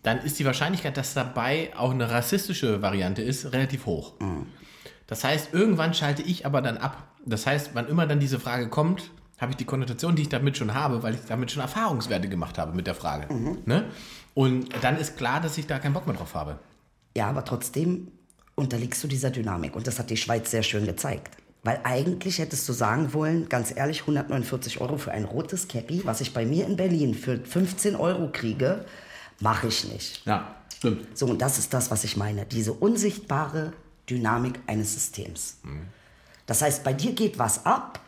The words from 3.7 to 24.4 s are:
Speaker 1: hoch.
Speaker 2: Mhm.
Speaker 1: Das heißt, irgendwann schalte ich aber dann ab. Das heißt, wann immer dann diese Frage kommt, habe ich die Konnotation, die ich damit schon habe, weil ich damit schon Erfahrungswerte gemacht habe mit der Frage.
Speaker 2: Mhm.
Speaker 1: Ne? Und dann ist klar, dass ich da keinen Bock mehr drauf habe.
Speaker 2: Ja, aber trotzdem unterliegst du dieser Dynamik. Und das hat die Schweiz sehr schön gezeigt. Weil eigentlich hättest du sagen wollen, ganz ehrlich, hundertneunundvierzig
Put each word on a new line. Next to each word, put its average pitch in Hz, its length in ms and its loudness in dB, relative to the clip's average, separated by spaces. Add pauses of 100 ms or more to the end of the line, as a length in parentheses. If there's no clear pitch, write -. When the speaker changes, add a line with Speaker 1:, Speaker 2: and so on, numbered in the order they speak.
Speaker 1:
hoch. 135 340 -2
Speaker 2:
Mhm. 80 240 -2 (600)
Speaker 1:
Das - 200 -6
heißt, 151 280 0
irgendwann 165 400 4
schalte 147 280 2
ich 175 240 -2
aber 139 160 2
dann 117 160 -2
ab. - 320 -6 (160)
Das 110 200 -2
heißt, 143 280 2
wann 120 160 -2
immer 160 180 4
dann 147 140 4
diese 131 180 2
Frage 120 300 -2
kommt, 165 420 2 (280)
habe 131 120 0
ich 135 60 -4
die 123 80 -4
Konnotation, 135 500 2
die 151 80 4
ich 143 60 0
damit 139 280 2
schon 107 160 0
habe, 127 300 2
weil 113 120 0
ich 110 120 -8
damit 120 240 -2
schon 143 100 -4
Erfahrungswerte 123 680 0
gemacht 87 280 -4
habe 80 180 -2
mit 90 120 -2
der 87 80 -2
Frage. 76 360 -4
Speaker 2:
Mhm. 131 340 -2
Speaker 1:
Ne? 180 200 4 (480)
Und 127 360 4 (120)
dann 131 160 4
ist 147 200 -4
klar, 135 240 0
dass 160 160 -2
ich 147 100 -6
da 139 120 -2
keinen 139 140 0
Bock 175 140 -2
mehr 123 80 0
drauf - 200 -8
habe. 73 220 -4 (580)
Speaker 2:
Ja, 107 120 2
aber 135 160 0
trotzdem 165 640 -2 (480)
unterliegst 123 480 0
du 156 40 -4
dieser 135 220 0
Dynamik. 95 460 -2
Und 113 120 -4
das 117 120 -2
hat 117 100 -4
die 110 80 0
Schweiz 113 320 0
sehr 110 140 2
schön 104 220 0
gezeigt. - 500 -4 (280)
Weil 113 200 2
eigentlich 175 560 0
hättest 143 300 -2
du 123 40 0
sagen 123 400 2
wollen, 156 360 2
ganz 120 260 0
ehrlich, 147 320 -2
hundertneunundvierzig 131 760 -2